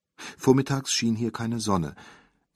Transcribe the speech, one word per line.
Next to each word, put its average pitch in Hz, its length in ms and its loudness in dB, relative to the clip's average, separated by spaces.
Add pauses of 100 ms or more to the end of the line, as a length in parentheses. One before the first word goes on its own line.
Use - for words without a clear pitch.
(380)
Vormittags 135 560 2
schien 117 240 0
hier 113 160 -4
keine 117 260 -4
Sonne. 95 360 0 (600)